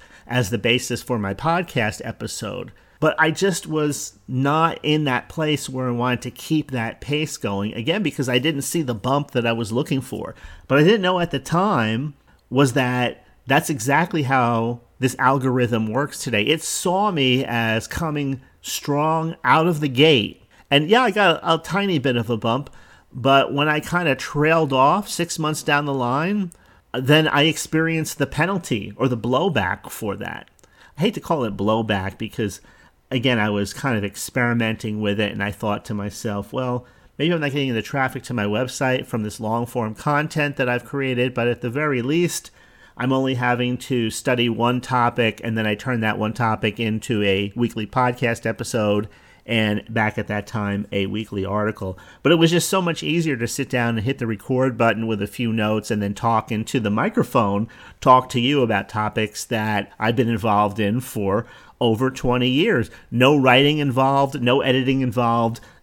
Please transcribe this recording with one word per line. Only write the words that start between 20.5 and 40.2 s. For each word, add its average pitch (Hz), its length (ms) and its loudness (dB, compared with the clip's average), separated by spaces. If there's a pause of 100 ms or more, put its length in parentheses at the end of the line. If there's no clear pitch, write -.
And 147 160 4
yeah, 240 160 6
I 220 80 2
got 190 320 4
a, 165 120 2
a - 20 2
tiny 180 420 0
bit 123 160 2
of 117 140 -2
a 117 80 0
bump, 120 320 0 (480)
but 135 360 4
when 147 160 2
I 151 100 2
kinda 170 360 0
trailed 151 580 0
off 151 340 4
six - 300 -6
months 156 260 -2
down 147 220 2
the 139 80 -2
line, 156 580 -2 (420)
then 143 340 4
I 143 160 2
experienced 160 720 0
the 139 100 0
penalty 147 680 -2
or 117 120 0
the 123 100 0
blowback 120 720 0
for 101 280 -6
that. - 320 -10 (480)
I 139 40 -4
hate 214 120 0
to 202 80 -8
call 151 220 -2
it 104 120 -2
blowback 104 600 0
because, 107 420 -4 (520)
again, 123 280 2
I 104 100 2
was 101 240 0
kind 127 240 -2
of 101 60 -2
experimenting 113 960 -2
with 104 200 0
it, 104 120 0
and 101 120 -6
I 101 80 -2
thought 104 340 -4
to 117 80 -6
myself, 101 580 -6
"Well, 123 340 -4 (320)
maybe 160 160 0
I'm 165 60 0
not 143 120 -2
getting 135 220 -2
the 110 80 -2
traffic 131 420 -4
to 127 100 -8
my 104 120 0
website 127 600 -2
from 110 180 -4
this 104 160 -8
long-form 113 560 -4
content 147 640 -2